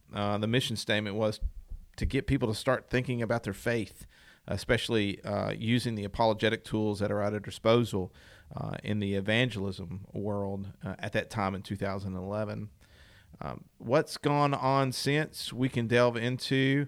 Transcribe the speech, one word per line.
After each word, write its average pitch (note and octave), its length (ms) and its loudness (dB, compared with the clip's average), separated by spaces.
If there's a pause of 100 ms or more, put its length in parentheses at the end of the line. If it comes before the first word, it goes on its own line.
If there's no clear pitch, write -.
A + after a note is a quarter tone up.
(140)
uh, G#2 240 0
the G#2+ 80 0
mission A2+ 300 2
statement G#2+ 400 -2
was A2 240 0 (560)
to - 100 0
get - 220 0
people C3 180 2
to A2 80 0
start - 340 0
thinking B2 320 0
about A2+ 220 0
their G2+ 100 -4
faith, A#2 540 -4 (400)
especially, G#2+ 800 0
uh, G2+ 260 -2
using A2 460 0
the G2+ 80 -4
apologetic A2 580 4
tools G#2+ 380 0
that G#2 100 2
are G#2 100 0
at G#2 120 0
our G#2 80 -2
disposal, G#2 720 2 (420)
uh, - 280 -6
in G#2+ 160 0
the G2 140 0
evangelism G2 1000 0
world, G2+ 560 -4 (160)
uh, F#2+ 160 -6
at G#2+ 140 -6
that - 160 -2
time F#2+ 260 -2
in F#2+ 60 -8
two G#2 140 -6
thousand G2 380 -4
eleven. G#2 540 -6 (720)
Um, - 240 -8 (140)
what's D3+ 380 0
gone C#3+ 380 2
on C3+ 380 2
since, - 600 -2
we B2+ 160 0
can A#2 200 -2
delve A#2+ 280 6
into. C3+ 720 2